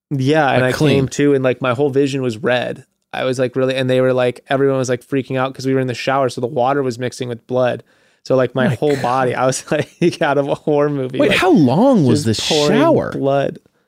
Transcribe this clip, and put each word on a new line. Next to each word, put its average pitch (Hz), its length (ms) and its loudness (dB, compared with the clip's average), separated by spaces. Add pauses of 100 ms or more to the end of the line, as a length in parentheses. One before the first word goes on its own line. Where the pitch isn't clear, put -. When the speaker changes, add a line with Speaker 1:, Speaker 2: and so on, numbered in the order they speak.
(120)
Speaker 1:
Yeah, 139 400 2
and 127 100 2
Speaker 2:
Like, 127 120 0
Speaker 1:
I - 40 -6
Speaker 2:
clean. 143 200 2
Speaker 1:
came 131 100 0
to 143 260 2
and, 131 80 0
like, 127 180 0
my 127 140 0
whole 143 160 0
vision 135 320 0
was 120 160 -4
red. 123 460 -4 (280)
I 131 120 -4
was, 131 160 -2
like, 127 160 -2
really, 131 180 0
and 131 160 -2
they 127 100 2
were, 131 120 2
like, 127 360 -2
everyone 135 300 0
was, 127 100 -2
like, 123 160 -4
freaking 135 320 -4
out 131 160 -2
'cause 131 140 -10
we 135 80 0
were 131 60 0
in 127 80 -4
the 120 60 -6
shower, 135 340 -2
so 127 120 -6
the 120 60 2
water 135 340 0
was 127 160 -2
mixing 123 320 -8
with 117 200 -10
blood. 123 340 0 (420)
So, 131 120 0
like, 127 180 0
my 131 120 2
Speaker 2:
Oh - 20 2
my 127 80 0
Speaker 1:
whole 147 180 0
Speaker 2:
God. 131 80 -4
Speaker 1:
body, 127 320 0
I 123 120 0
was, - 240 -4
<laughs> - 20 -
like, 165 500 -2
out 143 160 0
of 139 100 0
a 147 60 -2
horror 147 360 0
movie. 135 280 -6
Speaker 2:
Wait, - 120 2
Speaker 1:
Like, - 80 0
Speaker 2:
how 370 120 0
long 185 540 4
was 110 200 2
Speaker 1:
just - 20 -2
Speaker 2:
this 110 220 -2
Speaker 1:
pouring 156 300 2
Speaker 2:
shower 302 320 2
Speaker 1:
blood. 139 480 -2 (300)